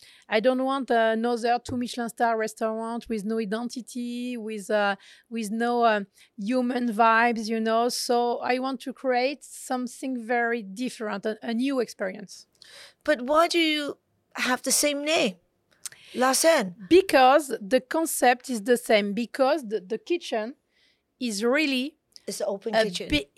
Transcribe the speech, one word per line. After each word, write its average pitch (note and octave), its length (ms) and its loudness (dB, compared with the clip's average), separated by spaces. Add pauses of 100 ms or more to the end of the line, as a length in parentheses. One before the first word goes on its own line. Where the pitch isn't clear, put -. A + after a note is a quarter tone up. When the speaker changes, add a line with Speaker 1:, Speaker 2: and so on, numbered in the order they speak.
(300)
Speaker 1:
I G#3+ 100 2
don't B3+ 240 2
want C4+ 260 -2
another A#3 720 2
two - 140 -8
Michelin A#3+ 320 -6
star A#3 300 0
restaurant A3 720 -6
with G#3+ 160 -4
no A3+ 140 -2
identity, A#3+ 1000 -6
with, G#3+ 320 -10
uh, G3+ 260 2 (340)
with A3+ 220 -4
no, A#3 340 0
um, G#3 220 2 (300)
human B3 560 -2
vibes, A3+ 560 4
you A3+ 100 -2
know. A3+ 300 2
So A#3+ 500 0
I B3 200 0
want C4 220 -6
to C4+ 120 -10
create B3+ 500 -2
something B3+ 800 -8
very A#3+ 380 -2
different, G#3 600 -8
a, G#3+ 180 -4
a A#3+ 100 -6
new C4 280 0
experience. G3 640 -10 (560)
Speaker 2:
But D4 200 0
why D4+ 260 4
do E4+ 100 2
you D4+ 380 0 (380)
have B3 260 -2
the C4 100 -2
same C#4+ 320 0
name? D4+ 320 0 (800)
La C4 200 0
Seine. C4 420 2 (140)
Speaker 1:
Because C#4+ 720 6
the G#3 180 2
concept C#4 720 0
is A3+ 140 -4
the A#3+ 120 4
same, G#3 380 2
because B3+ 560 0
the, G#3 100 -4
the F#3 180 -6
kitchen B3+ 580 -4 (640)
is G#3+ 200 -4
really C4+ 540 0 (320)
Speaker 2:
It's G3+ 140 -8
an G3+ 80 -2
open G#3 260 -6
Speaker 1:
a A3 80 4
Speaker 2:
kitchen. F#3 260 -4
Speaker 1:
bi-, G3 180 -2 (100)